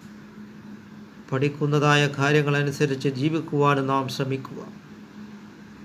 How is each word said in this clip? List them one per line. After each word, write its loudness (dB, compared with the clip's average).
പഠിക്കുന്നതായ 4
കാര്യങ്ങളനുസരിച്ച് 2
ജീവിക്കുവാനും 2
നാം 2
ശ്രമിക്കുക. -6